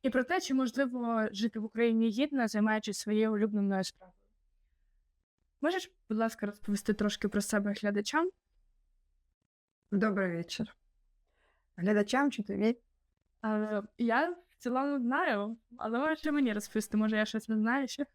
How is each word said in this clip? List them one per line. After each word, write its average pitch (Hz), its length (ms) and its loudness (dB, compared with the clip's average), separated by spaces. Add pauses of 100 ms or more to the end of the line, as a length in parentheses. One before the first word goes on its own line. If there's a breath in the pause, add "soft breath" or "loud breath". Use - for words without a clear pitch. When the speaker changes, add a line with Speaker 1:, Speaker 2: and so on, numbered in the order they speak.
Speaker 1:
і 262 60 4
про 254 140 2
те, 349 160 2
чи 277 140 -2
можливо 240 760 0
жити 214 260 -2
в 214 60 -4
Україні 226 440 2
гідно, 254 400 0
займаючись 214 500 0
своєю 214 340 2
улюбленою 202 520 0
справою. - 320 -12 (1400)
Можеш, 359 320 0 (160)
будь 220 100 -4
ласка, 226 280 -2
розповісти 202 480 -2
трошки 208 340 -2
про 202 120 0
себе 202 420 0
глядачам? 208 480 0 (1600)
Speaker 2:
Добрий 196 460 0
вечір. 170 400 -8 (1000)
Глядачам 208 540 2
чи 214 120 -8
тобі? 208 360 0 (680)
Speaker 1:
Е, 214 380 -2 (160)
я 240 320 2
в - 280 -12
цілому 269 400 -2
знаю, 233 580 -2 (220)
але 226 200 -2
можеш 311 280 -2
і 311 40 0
мені 277 220 2
розповісти, 208 440 -4
може, 214 200 2
я 214 80 2
щось - 240 -6
не 220 80 0
знаю 240 320 0
ще? - 260 -4